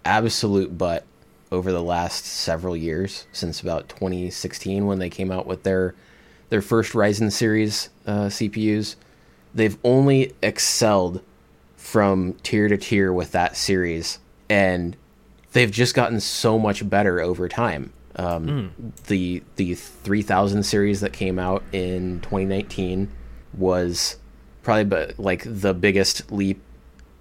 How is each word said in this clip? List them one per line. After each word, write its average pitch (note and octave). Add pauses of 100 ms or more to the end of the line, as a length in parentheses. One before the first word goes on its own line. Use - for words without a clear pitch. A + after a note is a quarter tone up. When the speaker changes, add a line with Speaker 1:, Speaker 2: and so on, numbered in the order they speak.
Speaker 1:
absolute G2+
butt E2+ (460)
over F#2
the F2
last F2
several E2+
years, E2
since E2
about E2
twenty F2+
sixteen G2
when G2+
they F2+
came F#2+
out F#2
with F#2
their, F#2 (560)
their G#2
first A2+
Ryzen G#2
series, G#2+ (180)
uh, G#2
C G#2
P G#2+
Us. G#2+ (580)
They've A2
only C3+ (100)
excelled G2 (560)
from F#2+
tier G#2
to G#2
tier G2
with F2+
that F2
series, F2 (300)
and F#2 (560)
they've B2
just A#2+
gotten A2+
so -
much G#2
better G2
over F2+
time. F2+ (240)
Um, E2+
Speaker 2:
Mm. A#2 (120)
Speaker 1:
the, F2+ (140)
the F2+
three -
thousand G2+
series G2+
that G2+
came F#2
out F#2 (100)
in F2+
twenty F#2+
nineteen F#2+ (460)
was F2+ (460)
probably, G#2+
bu-, F#2+
like, F#2+
the G2+
biggest F#2+
leap G2 (600)